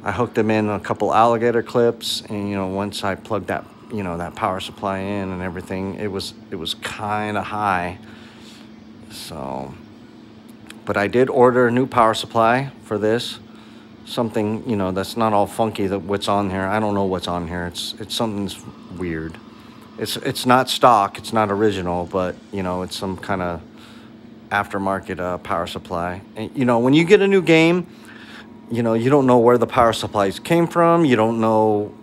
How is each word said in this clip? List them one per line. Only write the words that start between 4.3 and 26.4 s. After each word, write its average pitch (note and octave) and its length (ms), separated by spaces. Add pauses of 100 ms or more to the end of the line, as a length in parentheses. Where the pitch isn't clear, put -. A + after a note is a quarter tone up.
power F#2+ 240
supply G2 400
in G2 320
and F2+ 100
everything, F#2 540
it G#2 120
was, F#2+ 280 (160)
it G2+ 40
was E2 200
kinda G#2 640
high. F#2+ 560 (1120)
So, C2+ 640 (1120)
but G2+ 120
I G2+ 100
did B2 220
order B2+ 380
a A#2 40
new B2+ 160
power A2+ 260
supply A#2 580 (120)
for G#2 160
this. A2 400 (680)
Something, A2 640
you A2+ 60
know, F#2+ 160
that's F#2+ 260
not A2 160
all G2+ 140
funky G#2+ 400
that F#2+ 120
what's G2 280
on G2+ 240
here. F#2+ 100
I G2 180
don't G#2+ 140
know G2 120
what's F#2 220
on F2 200
here. F2 180
It's, - 340
it's G#2 140
something's G2+ 500 (340)
weird. D#2+ 380 (600)
It's, - 200
it's - 280
not B2+ 240
stock. G#2+ 480
It's - 160
not G#2+ 180
original, F#2+ 540
but, F#2 300 (180)
you G2 80
know, F2+ 220
it's - 120
some F#2+ 220
kinda F2 440 (880)
aftermarket, G2 680
uh, F2+ 200
power F2 280
supply. F2+ 540 (160)
And, A2 180